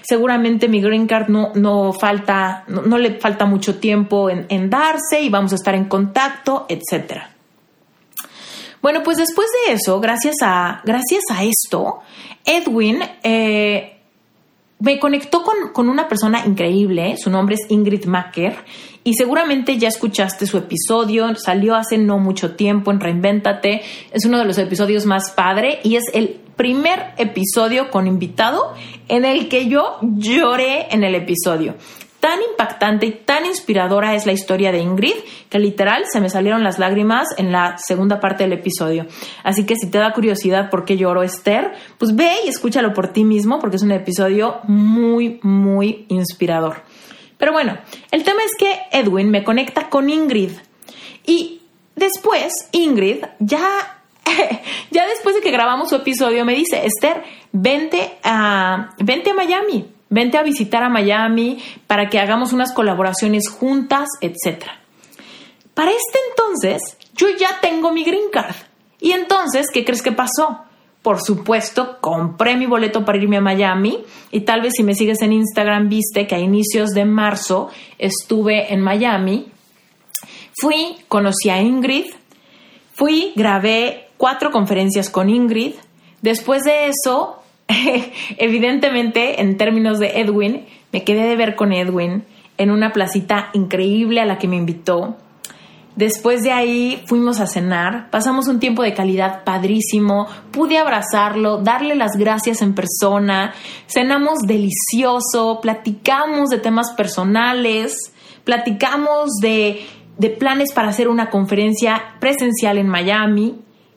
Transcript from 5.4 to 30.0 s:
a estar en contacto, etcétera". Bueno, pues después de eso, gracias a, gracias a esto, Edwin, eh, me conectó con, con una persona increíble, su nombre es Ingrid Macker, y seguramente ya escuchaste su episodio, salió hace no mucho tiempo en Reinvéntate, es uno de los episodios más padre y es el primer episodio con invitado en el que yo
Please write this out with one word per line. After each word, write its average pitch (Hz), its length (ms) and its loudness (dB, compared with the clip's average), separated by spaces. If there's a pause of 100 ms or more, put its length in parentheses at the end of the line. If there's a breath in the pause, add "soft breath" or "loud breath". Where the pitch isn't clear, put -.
a 196 40 0
estar 190 180 0
en 196 100 0
contacto, 262 880 0
etcétera". - 600 -8 (1500 loud breath)
Bueno, 302 220 2
pues 320 160 0
después 330 300 0 (180)
de 269 80 2
eso, 196 260 0
gracias 240 420 0
a, 180 400 0
gracias 254 480 0
a 196 140 -2
esto, - 560 -2 (460 loud breath)
Edwin, 269 560 2 (200)
eh, 214 680 0 (920)
me 269 180 2
conectó 285 440 0
con, 415 300 -2
con 240 160 0
una 302 200 0
persona 220 360 0
increíble, 190 720 0
su - 120 -4
nombre 196 240 2
es 214 160 -6
Ingrid 208 360 2
Macker, 180 580 -4 (420 loud breath)
y 233 80 2
seguramente 269 600 0
ya 226 120 0
escuchaste 202 580 -2
su 196 100 0
episodio, 226 800 0
salió 202 400 0
hace 220 220 0
no 202 200 4
mucho 190 380 -2
tiempo 202 340 2
en 196 100 2
Reinvéntate, 202 800 0 (300 loud breath)
es 208 120 2
uno 240 140 4
de 226 80 2
los 185 100 0
episodios 202 480 0
más 196 260 0
padre 202 540 0
y 226 120 4
es 240 80 -2 (100)
el 226 260 -2 (160)
primer 285 600 0
episodio 226 720 0
con 190 160 2
invitado 220 680 0 (340 loud breath)
en 247 180 2
el 269 220 0
que 254 200 0
yo 285 320 0